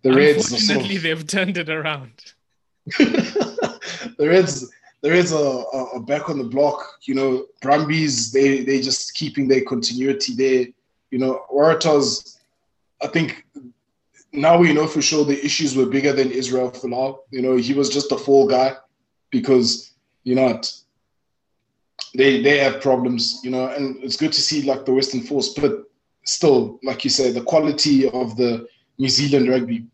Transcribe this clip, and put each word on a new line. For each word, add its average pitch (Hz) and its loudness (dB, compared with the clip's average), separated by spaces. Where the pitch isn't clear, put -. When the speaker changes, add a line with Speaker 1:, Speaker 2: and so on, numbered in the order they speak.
Speaker 1:
the 131 4
Reds 147 6
are - -4
sort - -2
of 208 0
Speaker 2:
Unfortunately, 196 -2
they've 160 -4
turned 190 -2
it 156 -6
around. 151 -8
Speaker 1:
<laughs> - -10
The 147 0
Reds, 160 2
the 147 -2
Reds 175 4
are, 135 -2
are, 131 -6
are 120 -8
back 143 -4
on 147 -6
the 131 -6
block. 143 -2
You 135 -4
know, 135 0
Brumbies, 147 0
they, 135 4
they 135 0
just - -6
keeping 139 -4
their 131 4
continuity 131 -4
there. 127 2
You 127 -4
know, 131 -2
Waratahs, 151 2
I - -6
think - -4
now 160 4
we 170 6
know 151 2
for 151 -2
sure 147 0
the 139 -2
issues 143 -2
were 131 4
bigger 135 0
than 131 0
Israel 127 -2
Folau. 131 -6
You 131 -6
know, 127 0
he 123 0
was 139 0
just 139 -4
a 131 0
fall 135 4
guy 131 2
because, 123 0
you 123 0
know 131 2
what, 113 -2
they, 131 4
they 143 4
have 135 0
problems, 123 -2
you 127 -8
know, 131 -2
and 135 -8
it's 127 -6
good 156 0
to - 0
see, 147 -2
like, 135 -2
the 131 2
Western 131 0
Force, 135 -4
but 139 -2
still, 117 2
like 127 -6
you 131 -2
say, 127 0
the 117 -6
quality 147 2
of 123 -4
the 120 -2
New 135 -2
Zealand 139 2
rugby. 117 -2